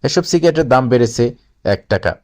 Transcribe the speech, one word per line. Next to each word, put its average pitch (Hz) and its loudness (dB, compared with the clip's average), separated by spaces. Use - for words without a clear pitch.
এসব 165 -2
সিগারেটের 160 0
দাম 127 2
বেড়েছে 120 2
এক 98 0
টাকা। 92 -2